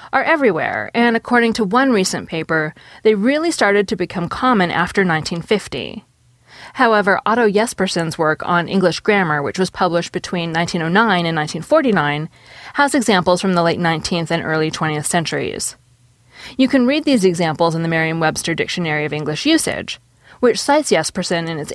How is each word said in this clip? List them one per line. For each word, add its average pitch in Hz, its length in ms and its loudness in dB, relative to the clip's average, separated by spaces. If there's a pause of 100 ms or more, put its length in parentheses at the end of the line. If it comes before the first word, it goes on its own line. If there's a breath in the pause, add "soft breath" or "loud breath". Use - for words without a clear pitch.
(120 loud breath)
are 269 100 0
everywhere, 147 720 0
and 233 220 2
according 233 380 2
to 226 100 -2
one 247 300 2
recent 185 340 -2
paper, 160 460 -2 (300 loud breath)
they 220 120 6
really 294 360 0
started 202 360 2
to 214 80 -4
become 175 320 -4
common 220 420 2
after 175 360 0
nineteen 165 360 -2
fifty. 143 640 -4 (720 loud breath)
However, 208 520 2
Otto 226 240 2
Jespersen's 185 680 -2
work 156 280 0
on 175 220 0
English 185 320 0
grammar, 175 420 0
which 123 160 -4
was 185 120 0
published 170 420 -2
between 170 400 -6
nineteen 170 300 -2
oh 160 80 -2
nine 190 360 2
and 165 100 0
nineteen 156 260 -4
forty-nine, 175 640 2 (460 loud breath)
has 285 200 2
examples 190 460 2
from 190 140 0
the 170 100 2
late 170 160 2
nineteenth 165 500 -2
and 170 140 -2
early 156 260 -2
twentieth 151 360 -4
centuries. 143 720 -4 (800 loud breath)
You 269 100 2
can 254 180 2
read 294 200 0
these 254 180 2
examples 165 520 2
in 165 60 -2
the 165 60 -2
Merriam-Webster 160 640 0
Dictionary 151 520 -2
of 147 80 -4
English 151 320 -4
Usage, - 560 -2 (400 soft breath)
which - 180 2
cites 285 320 2
Jespersen 170 560 -2
in 160 120 -6
its 147 160 -8